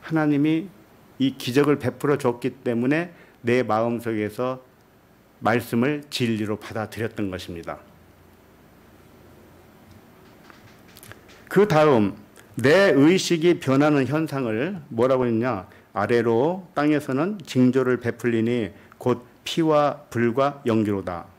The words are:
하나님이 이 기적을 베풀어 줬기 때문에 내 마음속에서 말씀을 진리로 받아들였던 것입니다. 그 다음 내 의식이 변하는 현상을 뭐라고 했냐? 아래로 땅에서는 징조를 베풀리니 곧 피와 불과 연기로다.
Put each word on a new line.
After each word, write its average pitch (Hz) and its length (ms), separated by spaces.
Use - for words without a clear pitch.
하나님이 156 680
이 131 180
기적을 139 420
베풀어 139 380
줬기 127 340
때문에 127 640
내 123 200
마음속에서 117 1000
말씀을 120 720
진리로 110 460
받아들였던 104 720
것입니다. 85 480
그 202 200
다음 143 460
내 165 400
의식이 170 680
변하는 139 460
현상을 143 840
뭐라고 127 380
했냐? 113 420
아래로 120 840
땅에서는 147 680
징조를 127 540
베풀리니 117 720
곧 120 300
피와 151 680
불과 127 540
연기로다. 101 640